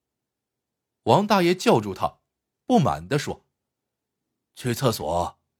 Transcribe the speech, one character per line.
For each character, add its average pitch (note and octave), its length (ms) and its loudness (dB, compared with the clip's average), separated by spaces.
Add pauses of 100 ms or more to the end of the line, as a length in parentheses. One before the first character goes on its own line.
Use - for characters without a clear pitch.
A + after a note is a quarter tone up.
(1040)
王 D3 200 4
大 G#3 180 2
爷 F3 120 2
叫 F#3 260 2
住 G2+ 140 -6
他， - 240 -8 (460)
不 B3 160 2
满 E2 260 -2
地 A2+ 100 -2
说 - 300 -8 (1080)
：“去 A#2+ 180 -4
厕 B2+ 160 0
所 E2+ 480 -4 (220)